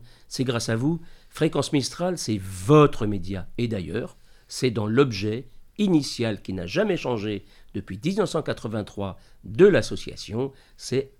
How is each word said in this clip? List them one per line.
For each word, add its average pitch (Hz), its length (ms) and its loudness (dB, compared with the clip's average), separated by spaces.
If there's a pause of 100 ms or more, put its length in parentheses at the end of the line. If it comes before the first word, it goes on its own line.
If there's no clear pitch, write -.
(280)
C'est 131 160 -2
grâce 117 240 -2
à 113 80 2
vous. 156 240 0 (280)
Fréquence 156 440 0
Mistral, 175 440 -2
c'est 107 240 -4
votre 107 640 6
média. 95 520 -4
Et 120 100 0
d'ailleurs, 101 480 -4 (320)
c'est - 240 0
dans 107 160 -2
l'objet 110 600 2 (280)
initial 135 640 0
qui - 120 -8
n'a 90 120 -6
jamais 175 320 0
changé 107 480 -4 (280)
depuis 95 240 -10
dix-neuf 190 320 0
cent 160 120 -2
quatre-vingt-trois 104 800 -6 (240)
de 110 220 6
l'association, 123 840 0 (260)
c'est - 420 -4